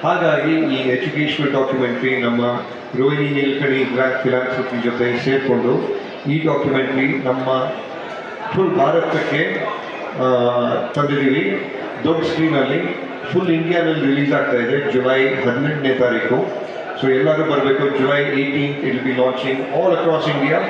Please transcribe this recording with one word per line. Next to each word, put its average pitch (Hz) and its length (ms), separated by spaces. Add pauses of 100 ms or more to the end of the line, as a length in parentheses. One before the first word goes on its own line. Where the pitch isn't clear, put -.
ಹಾಗಾಗಿ 160 500 (200)
ಈ 131 40 (160)
ಎಜುಕೇಷನಲ್ 151 580
ಡಾಕ್ಯುಮೆಂಟ್ರಿ 127 600 (140)
ನಮ್ಮ 120 160 (560)
ರೋಹಿಣಿ 143 360
ನೀಲ್ಕಣಿ 139 460 (120)
ಗ್ರ್ಯಾಂಡ್ 127 300
ಫಿಲಾಂಥ್ರಪಿ 123 640
ಜೊತೆ 120 200 (180)
ಸೇರಿಕೊಂಡು 127 480 (600)
ಈ 151 40 (100)
ಡಾಕ್ಯುಮೆಂಟ್ರಿ 135 600 (220)
ನಮ್ಮ 131 200 (1040)
ಫುಲ್ 180 280
ಭಾರತಕ್ಕೆ, 156 600 (840)
ಆ, 127 40 (680)
ತಂದಿದ್ದೀವಿ. 139 500 (640)
ದೊಡ್ಡ 160 240
ಸ್ಕ್ರೀನಲ್ಲಿ 143 500 (520)
ಫುಲ್ 180 260
ಇಂಡಿಯಾದಲ್ಲಿ 160 520
ರಿಲೀಸ್ 143 280
ಆಗ್ತಾ 120 260
ಇದೆ 139 300
ಜುಲೈ 131 260 (240)
ಹದಿನೆಂಟನೇ 139 580
ತಾರೀಕು. 123 680 (300)
So 135 60 (120)
ಎಲ್ಲರೂ 156 340
ಬರಬೇಕು. 135 320 (140)
ಜುಲೈ 139 220 (200)
ಏಯ್ಟೀನ್ತ್ 143 460
it 127 80
will 123 160
be 127 100
launching 131 380 (180)
all 180 220
across 156 260 (100)
India 143 240 (120)